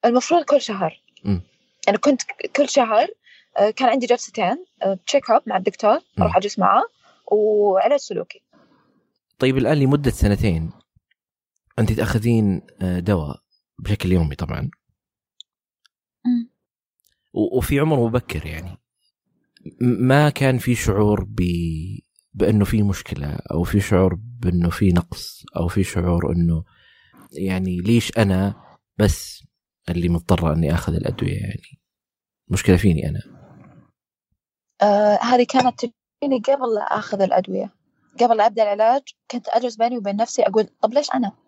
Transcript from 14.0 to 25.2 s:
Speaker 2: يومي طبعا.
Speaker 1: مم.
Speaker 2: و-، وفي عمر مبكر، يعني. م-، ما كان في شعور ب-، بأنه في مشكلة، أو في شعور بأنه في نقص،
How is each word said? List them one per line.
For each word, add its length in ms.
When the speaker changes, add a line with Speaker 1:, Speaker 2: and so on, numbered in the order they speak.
Speaker 2:
يومي 220
طبعا. 360
Speaker 1:
مم. 240
Speaker 2:
و-، 240
وفي 220
عمر 260
مبكر، 400
يعني. 240
م-، 280
ما 220
كان 280
في 160
شعور 500
ب-، 760
بأنه 300
في 180
مشكلة، 560
أو 140
في 160
شعور 340
بأنه 560
في 180
نقص، 560